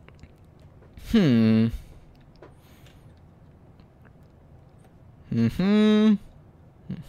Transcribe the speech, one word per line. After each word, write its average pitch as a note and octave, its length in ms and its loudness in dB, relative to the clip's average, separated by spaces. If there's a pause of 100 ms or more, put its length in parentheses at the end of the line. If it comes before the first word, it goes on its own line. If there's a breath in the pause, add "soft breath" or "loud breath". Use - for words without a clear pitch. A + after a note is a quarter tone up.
(1120)
Hmm. A2+ 540 2 (3750 soft breath)
Mhm. G#3 880 0 (920)